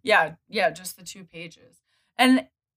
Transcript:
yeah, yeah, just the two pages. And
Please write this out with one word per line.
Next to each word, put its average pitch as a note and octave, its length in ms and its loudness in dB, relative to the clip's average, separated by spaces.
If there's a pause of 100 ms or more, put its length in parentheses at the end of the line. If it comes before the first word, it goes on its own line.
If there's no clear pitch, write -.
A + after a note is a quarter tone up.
yeah, E3 340 2 (120)
yeah, F#3+ 220 0
just F3+ 260 -16
the F3+ 80 -20
two G3 200 -18
pages. - 580 -20 (340)
And B3+ 240 4 (360)